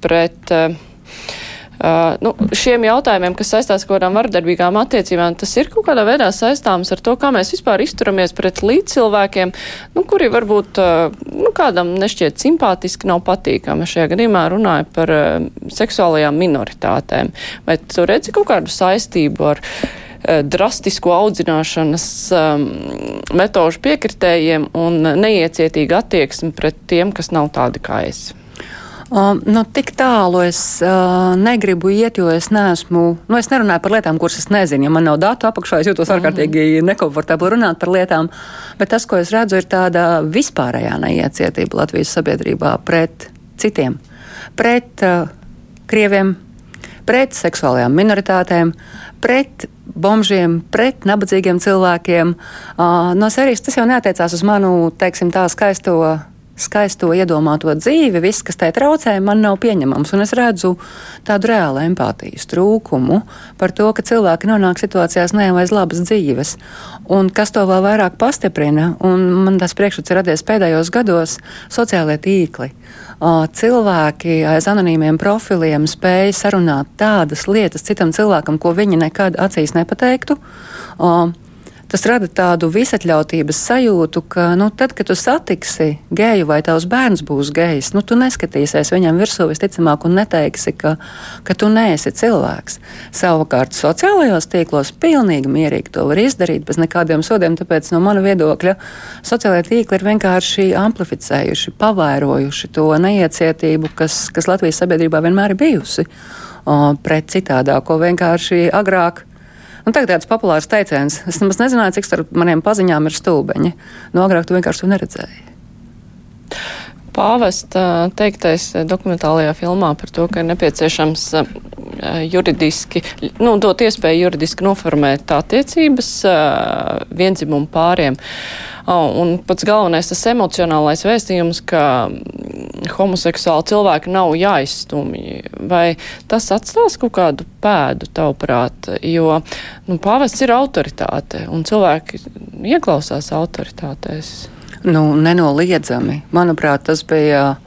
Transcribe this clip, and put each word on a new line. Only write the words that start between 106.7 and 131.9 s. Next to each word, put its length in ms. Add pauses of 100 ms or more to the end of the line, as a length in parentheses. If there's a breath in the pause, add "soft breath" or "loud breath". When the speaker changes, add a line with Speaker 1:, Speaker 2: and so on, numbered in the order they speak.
Speaker 2:
pret 320
citādāko. 720
Vienkārši 600 (100)
agrāk, 480 (640 loud breath)
nu, 80
tagad 160
tāds 160
populārs 400
teiciens. 640
Es 100
nemaz 220
nezināju, 340
cik 80
starp 320
maniem 240
paziņām 480
ir 80
stulbeņi. 540 (420 loud breath)
Nu, 80
agrāk 240
tu 140
vienkārši 260
to 80
neredzēji. 520 (1700 loud breath)
Speaker 1:
Pāvesta 640 (320)
teiktais 540 (180)
dokumentālajā 720
filmā 320 (100)
par 140
to, 180
ka 80
ir 80
nepieciešams, 800 (1080)
juridiski, 720 (400 loud breath)
nu, 180
dot 240
iespēju 460
juridiski 340
noformēt 720
attiecības, 760 (1000)
viendzimumu 580
pāriem. 520 (640 loud breath)
O, 120 (220)
un 220
pats 280
galvenais 420
tas 180
emocionālais 800
vēstījums, 640
ka 160 (1040)